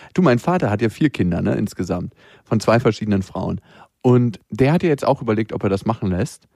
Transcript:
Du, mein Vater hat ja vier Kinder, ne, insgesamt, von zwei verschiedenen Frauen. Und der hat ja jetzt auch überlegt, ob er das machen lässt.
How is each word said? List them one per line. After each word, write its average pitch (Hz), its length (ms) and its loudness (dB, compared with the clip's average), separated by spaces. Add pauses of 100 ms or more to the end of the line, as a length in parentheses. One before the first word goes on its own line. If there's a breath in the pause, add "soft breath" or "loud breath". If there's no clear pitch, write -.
(140 loud breath)
Du, 185 80 2
mein 123 180 4
Vater 170 300 0
hat 107 120 -2
ja 113 60 0
vier 143 220 0
Kinder, 90 320 -2
ne, 95 120 0
insgesamt, 95 600 -6 (300 soft breath)
von 113 140 -2
zwei 113 220 2
verschiedenen 104 420 0
Frauen. 92 380 -6 (420 loud breath)
Und 123 380 2 (100)
der 131 220 2
hat 175 100 2
ja 180 60 0
jetzt 147 180 0
auch 135 160 0
überlegt, 110 300 -2
ob - 100 -6
er 110 60 0
das 95 180 -2
machen 110 240 -2
lässt. - 460 -4